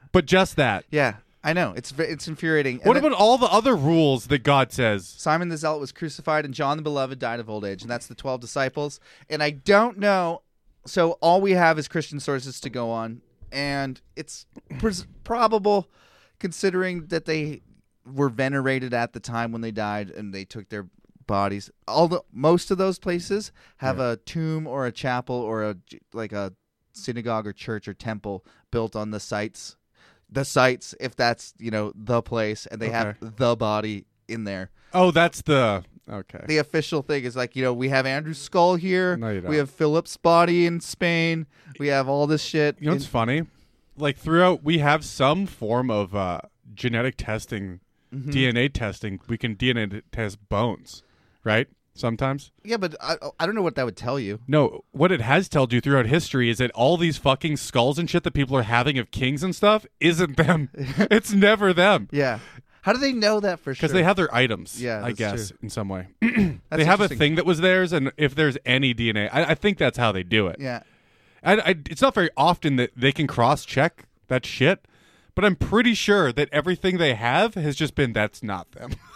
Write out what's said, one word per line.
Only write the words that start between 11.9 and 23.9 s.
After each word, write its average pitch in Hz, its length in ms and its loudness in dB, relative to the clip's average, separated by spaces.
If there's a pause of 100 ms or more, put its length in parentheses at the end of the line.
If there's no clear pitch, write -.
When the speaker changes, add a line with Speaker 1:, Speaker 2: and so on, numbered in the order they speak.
Speaker 2:
sources 135 420 -6
to 143 80 -10
go 117 220 -6
on, 113 300 -8 (300)
and 139 500 -6 (160)
it's - 280 -14 (320)
pres-, 185 300 -4 (160)
probable, 214 680 2 (500)
considering 180 680 -2
that 165 180 -4
they 151 360 -4 (440)
were 135 240 0
venerated 131 640 -2
at 117 200 -2
the 120 80 -12
time 117 320 -6
when 113 80 -8
they 113 100 -6
died, 104 380 -6
and 101 240 -14
they 98 120 -12
took 104 240 -18
their 104 180 -12 (380)
bodies. 101 440 -2 (200)
All 151 180 4
the, 170 140 -2 (100)
most 160 400 2
of 185 60 0
those 190 220 -2
places 185 520 -6 (260)
have 131 200 -2